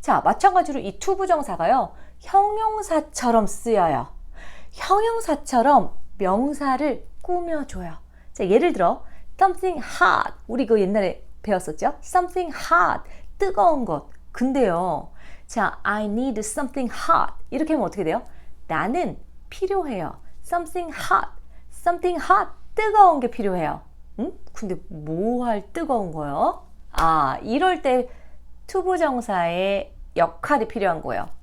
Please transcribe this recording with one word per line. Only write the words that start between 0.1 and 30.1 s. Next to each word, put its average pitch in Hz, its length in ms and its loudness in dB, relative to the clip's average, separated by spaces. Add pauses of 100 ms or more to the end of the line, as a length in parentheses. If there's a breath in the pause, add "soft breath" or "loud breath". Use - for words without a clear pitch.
마찬가지로 294 580 4
이 196 200 -6
투부정사가요, 302 920 2 (260 soft breath)
형용사처럼 392 1300 2
쓰여요. 180 640 2 (640 loud breath)
형용사처럼 359 1200 2 (240)
명사를 269 880 0 (160)
꾸며줘요. 302 760 -4 (360 soft breath)
자, 185 140 -2
예를 277 260 6
들어 196 300 2 (360 soft breath)
something 370 400 2
hot, - 540 2 (140)
우리 233 180 0
그 220 160 6
옛날에 196 420 0 (200)
배웠었죠? 190 500 -2 (100)
Something 359 520 0
hot, 330 460 2 (360 soft breath)
뜨거운 370 480 4
것. 156 240 -4 (220)
근데요, 185 800 2 (340 soft breath)
자, - 380 -2
"I 214 220 -2
need 220 340 -2
something 247 520 -4
hot." - 420 2 (180)
이렇게 311 220 0
하면 254 120 2
어떻게 185 180 -4
돼요? 165 200 0 (440 soft breath)
나는 202 520 -2 (300)
필요해요. 311 680 -4 (260 soft breath)
Something 339 520 -4
hot, - 320 2 (440 soft breath)
something 349 520 0
hot, 381 260 4 (240)
뜨거운 415 460 6
게 240 100 0
필요해요. 180 520 -2 (380)
응? 285 140 -4 (200)
근데 185 220 -4 (140)
뭐 185 560 -2
할 208 280 -2
뜨거운 240 380 -2
거요? 151 540 -2 (260)
아, 156 520 2
이럴 320 380 2
때 254 280 2 (580 loud breath)
투부정사의 208 1300 0 (220)